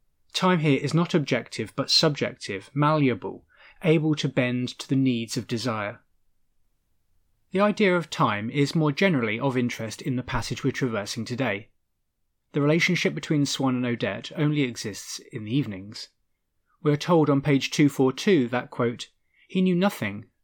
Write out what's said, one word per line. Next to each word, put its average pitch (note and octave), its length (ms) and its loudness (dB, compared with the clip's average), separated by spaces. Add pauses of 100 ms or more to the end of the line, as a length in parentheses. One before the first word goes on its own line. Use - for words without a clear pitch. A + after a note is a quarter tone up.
(340)
Time F3+ 280 2
here C#3+ 180 4
is D3 160 -4
not E3+ 180 2
objective, B2 640 -2
but - 160 -4
subjective, - 800 -2
malleable, C#3 720 2 (380)
able D#3 320 4
to D3+ 120 -4
bend B2 420 -2 (100)
to - 100 -12
the C3+ 60 2
needs B2 420 0
of A2+ 100 -6
desire. A2 520 -4 (1500)
The F#3+ 100 0
idea G3+ 360 4
of E3 140 -4
time A2 400 0
is C#3+ 240 0
more D3+ 160 4
generally B2+ 480 0
of C3 180 0
interest A2+ 460 -4
in B2+ 140 -2
the - 180 -8
passage - 280 -4
we're C3+ 80 2
traversing A2 540 -4
today. A#2 440 -4 (800)
The D3 100 0
relationship D#3+ 540 2
between D3 320 0
Swann C3 280 0
and B2 120 -2
Odette A2 480 -4
only D3+ 260 0
exists A2 560 -6 (140)
in A2 140 -10
the A2+ 100 -4
evenings. G#2 540 -4 (760)
We D3 80 2
are D3 200 -2
told D#3+ 160 6
on C#3 140 4
page C#3 300 2
two D3 180 4
four C3 240 2
two C#3+ 360 2
that, B2 200 -4
quote, A#2+ 400 -4 (380)
"he F#3+ 160 0
knew F#3 100 4
nothing F#3 520 -2 (180)